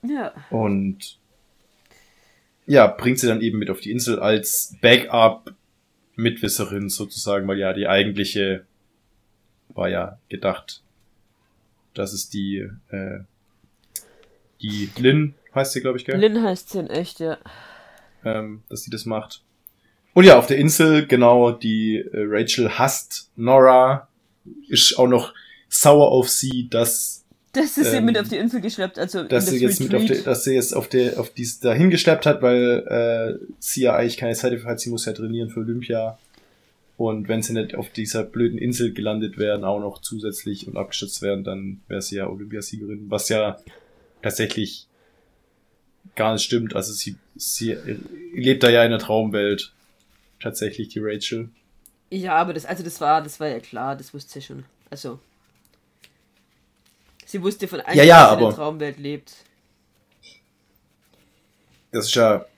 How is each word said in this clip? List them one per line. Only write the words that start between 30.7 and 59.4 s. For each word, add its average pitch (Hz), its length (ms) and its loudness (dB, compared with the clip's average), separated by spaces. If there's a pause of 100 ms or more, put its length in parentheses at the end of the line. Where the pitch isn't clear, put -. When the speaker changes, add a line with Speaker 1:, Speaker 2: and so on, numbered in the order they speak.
Speaker 2:
auf - 140 -6
der, 123 300 0
auf 117 120 -6
dies - 280 -10
dahin 127 320 4
geschleppt 160 340 2
hat, 147 160 2
weil, 120 1000 0
äh, - 60 -16 (140)
sie - 240 -4
ja 120 120 4
eigentlich 117 220 -2
keine 117 160 -4
Zeit 123 200 -2
dafür 117 180 -10
hat, 113 80 -8
sie - 100 -8
muss 117 160 -8
ja 113 80 -6
trainieren 113 360 -8
für 117 120 -10
Olympia. 113 560 -6 (800)
Und 110 320 -4
wenn 110 120 -2
sie 113 120 -8
nicht 107 220 -6
auf - 140 -10
dieser 110 340 -6
blöden 117 340 -2
Insel 120 360 -4
gelandet 107 440 -6
wären, 104 260 -4
auch 101 160 -4
noch 101 220 -10
zusätzlich 104 680 -10
und 98 80 -14
abgestürzt - 460 -10
wären, 98 240 -6
dann 98 420 -12
wäre 101 140 -8
sie 98 160 -10
ja 95 100 -6
Olympiasiegerin, 104 800 -14
was 104 200 -6
ja 107 280 -2 (640)
tatsächlich 107 640 -6 (1300)
gar 110 180 0
nicht 104 100 -4
stimmt. 117 320 -4
Also 101 180 -6
sie, 104 220 -10 (200)
sie - 420 -6 (560)
lebt 131 300 2
da 120 60 6
ja 117 140 6
in 117 80 4
der 113 80 -2
Traumwelt. 104 720 -2 (680)
Tatsächlich, 107 480 -8
die - 100 -10
Rachel. 107 500 -8 (600)
Speaker 1:
Ja, 180 240 -4
aber 170 180 0
das, 151 120 -10
also 180 180 -10
das 170 180 -12
war, 156 200 0
das 151 180 -16
war 156 100 -6
ja 120 100 -8
klar, 127 380 -10
das 131 160 -20
wusste 143 200 -18
sie 139 80 -18
schon. 139 220 -18 (260)
Also, 135 300 -16 (2000)
sie 196 160 -10
wusste 196 260 -4
von 170 140 -10
Anfang - 160 -4
Speaker 2:
Ja, 143 60 10
ja, 165 120 12
Speaker 1:
an, 165 60 12
dass 117 80 12
sie 107 40 6
in 104 60 2
der 117 80 4
Speaker 2:
aber 104 80 0
Speaker 1:
Traumwelt 151 440 -8
lebt. 143 340 -12 (2500)